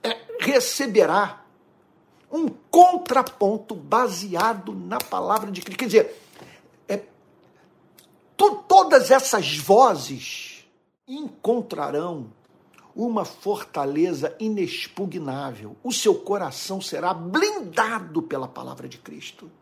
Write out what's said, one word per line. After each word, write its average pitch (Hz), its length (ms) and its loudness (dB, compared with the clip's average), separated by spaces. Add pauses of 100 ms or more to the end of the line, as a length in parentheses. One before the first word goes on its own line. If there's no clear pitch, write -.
é, - 120 -4 (260)
receberá 208 1000 0 (880)
um 311 180 -4 (220)
contraponto 269 1040 2
baseado 196 1000 -2
na 185 240 -8
palavra 202 520 -4
de 185 120 -10
Cristo. 294 160 -14
Quer 262 80 -4
dizer, - 360 4 (640)
é, 202 160 -4 (1300)
to-, - 320 4
todas 359 420 8
essas 196 460 2
vozes 151 1080 2 (420)
encontrarão 170 1200 -6 (640)
uma 214 300 -2
fortaleza 156 1120 -4
inexpugnável. 151 1400 -8
O 247 100 -6
seu 208 220 2
coração 190 680 -6
será - 340 -4
blindado 220 1080 -4
pela 135 260 -8
palavra 127 380 -14
de - 120 -18
Cristo. - 520 -20 (120)